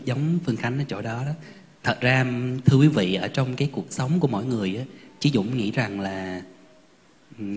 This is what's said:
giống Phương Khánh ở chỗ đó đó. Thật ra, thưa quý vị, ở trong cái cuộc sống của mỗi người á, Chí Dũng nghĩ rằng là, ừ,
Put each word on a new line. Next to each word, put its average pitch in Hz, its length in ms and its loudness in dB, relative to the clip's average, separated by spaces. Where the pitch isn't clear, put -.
giống 147 400 0
Phương 117 100 0
Khánh 120 240 -4
ở 147 80 -2
chỗ 98 140 -8
đó 113 240 -6
đó. 147 60 -4
Thật - 180 -2
ra, 127 240 6
thưa 135 120 8
quý 147 100 8
vị, 95 280 2
ở 95 120 -4
trong 127 280 -2
cái 143 160 -2
cuộc - 180 -6
sống 139 300 0
của 156 80 2
mỗi 110 180 -2
người 104 300 -2
á, 120 80 -6
Chí 147 100 2
Dũng 123 280 0
nghĩ 107 140 -2
rằng 104 280 -2
là, 95 420 -6
ừ, 107 60 -8